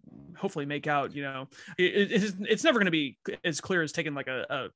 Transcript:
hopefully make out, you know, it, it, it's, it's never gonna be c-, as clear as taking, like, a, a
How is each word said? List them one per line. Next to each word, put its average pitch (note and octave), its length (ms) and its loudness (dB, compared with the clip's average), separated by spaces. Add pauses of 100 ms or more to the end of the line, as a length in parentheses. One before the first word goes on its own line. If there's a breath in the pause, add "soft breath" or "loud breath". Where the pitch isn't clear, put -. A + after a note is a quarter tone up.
(380)
hopefully E3 280 -4
make D3 220 -4
out, C#3 260 0
you C#3+ 100 -6
know, C3+ 240 -8 (300 loud breath)
it, F3+ 60 4
it, G3 300 4
it's, G3+ 260 4
it's G#3+ 240 0
never C#4+ 160 6
gonna F#3+ 100 4
be D3+ 280 0 (100)
c-, - 160 -4
as E3 160 0
clear F3+ 240 0
as D3 80 -2
taking, D3+ 240 -4
like, C#3 120 -6
a, C3 220 -4
a C3 260 -4